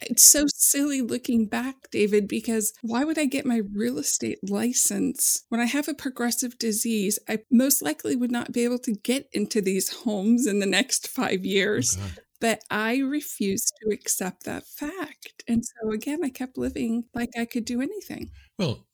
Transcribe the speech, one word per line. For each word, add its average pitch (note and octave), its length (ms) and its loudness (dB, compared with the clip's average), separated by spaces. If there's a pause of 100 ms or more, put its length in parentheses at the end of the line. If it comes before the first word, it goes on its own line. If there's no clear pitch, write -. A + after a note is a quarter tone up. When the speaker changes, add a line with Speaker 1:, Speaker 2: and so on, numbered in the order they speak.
Speaker 1:
It's - 240 4
so D4 220 8 (100)
silly C#4 460 2
looking A#3 460 0
back, B3 420 -6
David, G#3 380 4
because A3 520 0
why A#3 240 0
would D#4+ 140 0
I D4+ 80 2
get C4+ 180 -2
my A#3+ 160 2 (140)
real A#3+ 240 -2
estate A#3 400 -2 (100)
license G3+ 1000 0
when A#3 100 0
I A#3+ 60 2
have C#4+ 220 0
a D#4+ 60 -2
progressive A#3+ 640 -4
disease? G#3+ 600 0 (100)
I G#3+ 120 -2 (100)
most C4 320 6
likely D4 340 -2
would A#3+ 160 0
not A#3+ 200 -4
be A#3+ 120 2
able A#3+ 160 0
to B3 120 -4
get A#3+ 400 -2
into G#3 280 0
these F#3+ 300 0
homes A3+ 560 2
in G3+ 140 2
the G3 60 2
next - 420 0
five F#3+ 360 -2
years. G3 540 2
Speaker 2:
Oh, - 20 -6
God. F#2 180 -8 (220)
Speaker 1:
But A3 200 0 (100)
I A3 280 0
refused C4 760 -2 (100)
to G#3+ 100 -2
accept - 520 -4
that - 200 -8
fact. - 840 -12
And A#3 160 2
so, - 260 -6
again, C#4 320 -4
I C4+ 80 -2
kept B3+ 260 -10
living A#3+ 560 -2
like A#3+ 240 -4
I A#3 80 -2
could A#3 200 -4
do A#3+ 160 -4
anything. F4+ 500 -8 (260)
Speaker 2:
Well, D#3 380 -2